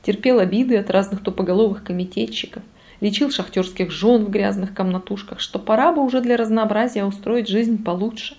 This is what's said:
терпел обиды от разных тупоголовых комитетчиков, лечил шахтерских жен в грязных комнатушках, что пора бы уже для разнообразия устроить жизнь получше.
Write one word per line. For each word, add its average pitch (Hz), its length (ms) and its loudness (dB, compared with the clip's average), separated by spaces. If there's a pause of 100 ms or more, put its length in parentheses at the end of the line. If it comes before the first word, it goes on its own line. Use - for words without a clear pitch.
терпел 226 380 2
обиды 220 360 2
от 196 140 -2
разных 196 320 0
тупоголовых 196 600 0
комитетчиков, - 800 -6 (360)
лечил 214 300 0
шахтерских 185 600 -4
жен 220 320 4
в 202 60 -4
грязных 196 440 0
комнатушках, 185 640 -4
что - 220 -8
пора 254 320 4
бы 302 100 2
уже 254 180 2
для 240 160 2
разнообразия 220 680 0
устроить 208 420 -2
жизнь 220 380 0
получше. 196 540 -4